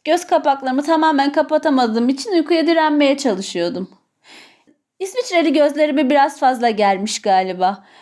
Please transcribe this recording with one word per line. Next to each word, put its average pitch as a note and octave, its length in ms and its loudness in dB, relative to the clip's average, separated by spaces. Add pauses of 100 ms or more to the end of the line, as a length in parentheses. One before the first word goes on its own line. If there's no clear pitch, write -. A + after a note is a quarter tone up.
Göz E4+ 240 0
kapaklarımı C#4 560 0
tamamen D#4 480 2
kapatamadığım C#4 800 0
için C#4 220 -4
uykuya D#4+ 360 0
direnmeye D4+ 500 2
çalışıyordum. F#3 720 -4 (1120)
İsviçreli F#4 540 -2
gözlerimi D4 560 2
biraz D4 300 2
fazla B3 300 0
germiş G3+ 520 -2
galiba. F#3+ 600 0 (180)